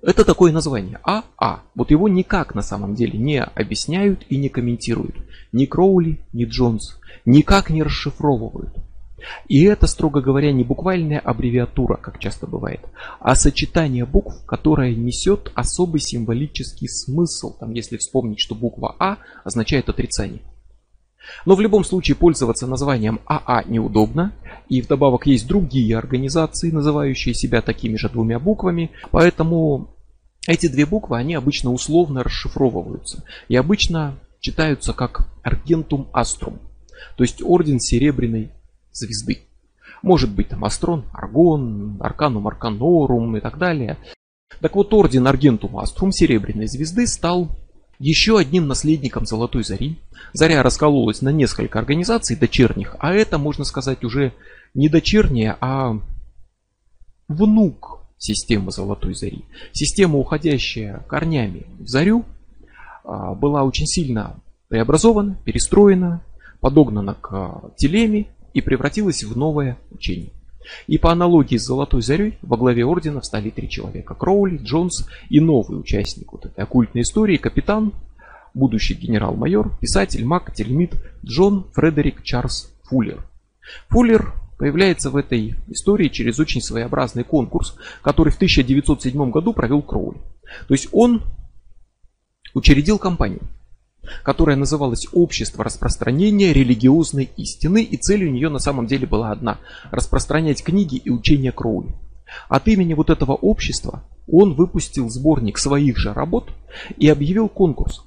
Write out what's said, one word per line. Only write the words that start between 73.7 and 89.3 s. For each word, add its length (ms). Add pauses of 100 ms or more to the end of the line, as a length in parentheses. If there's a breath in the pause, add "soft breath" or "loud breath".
Кроули, 440
Джонс 500 (200 loud breath)
и 120
новый 400
участник 520
вот 140
этой 180
оккультной 380
истории, 340
капитан, 560 (600 loud breath)
будущий 420
генерал-майор, 840
писатель, 460
маг, 280
телемит 420 (300 soft breath)
Джон 480
Фредерик 520
Чарльз 480 (120)
Фуллер. 400 (640 loud breath)
Фуллер 460 (240)
появляется 520
в 60
этой 380 (140)
истории 400
через 320
очень 200
своеобразный 600
конкурс, 540 (260 loud breath)
который 300
в 40
тысяча 280
девятьсот 380
седьмом 280